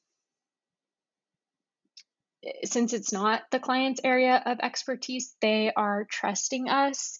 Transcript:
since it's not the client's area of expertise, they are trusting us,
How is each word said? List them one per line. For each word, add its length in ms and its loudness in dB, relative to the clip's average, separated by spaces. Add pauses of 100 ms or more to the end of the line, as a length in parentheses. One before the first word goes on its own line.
(2750)
since 280 0
it's 200 -4
not 380 0
the 80 0
client's 440 0
area 420 4
of 160 -2
expertise, 800 -6
they 340 4
are 340 0
trusting 600 -2
us, 500 0